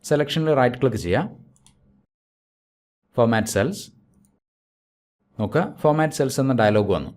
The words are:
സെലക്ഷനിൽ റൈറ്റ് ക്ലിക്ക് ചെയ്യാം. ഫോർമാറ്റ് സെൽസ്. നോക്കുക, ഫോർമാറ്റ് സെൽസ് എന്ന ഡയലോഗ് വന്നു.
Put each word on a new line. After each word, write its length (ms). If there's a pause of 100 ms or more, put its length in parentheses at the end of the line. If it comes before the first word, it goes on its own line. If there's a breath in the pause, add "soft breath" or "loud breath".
സെലക്ഷനിൽ 520
റൈറ്റ് 220
ക്ലിക്ക് 220
ചെയ്യാം. 200 (1900)
ഫോർമാറ്റ് 380
സെൽസ്. 280 (1600)
നോക്കുക, 240 (200)
ഫോർമാറ്റ് 360
സെൽസ് 240
എന്ന 180
ഡയലോഗ് 340
വന്നു. 200